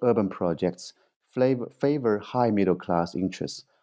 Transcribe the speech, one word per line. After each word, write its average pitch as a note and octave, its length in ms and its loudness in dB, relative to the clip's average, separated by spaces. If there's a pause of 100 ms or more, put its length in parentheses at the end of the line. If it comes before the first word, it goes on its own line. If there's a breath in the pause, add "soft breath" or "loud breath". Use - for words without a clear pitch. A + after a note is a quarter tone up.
urban A2 260 2
projects F2 640 -4 (420)
flav-, B2+ 380 0
favor C3 440 0
high A#2+ 320 0
middle F#2+ 260 4
class F2 380 -2
interests - 500 -6 (180)